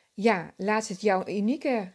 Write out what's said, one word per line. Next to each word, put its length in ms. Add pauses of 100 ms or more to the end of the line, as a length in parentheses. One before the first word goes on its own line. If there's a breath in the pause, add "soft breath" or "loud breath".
(140)
Ja, 420
laat 320
het 120
jouw 260
unieke 680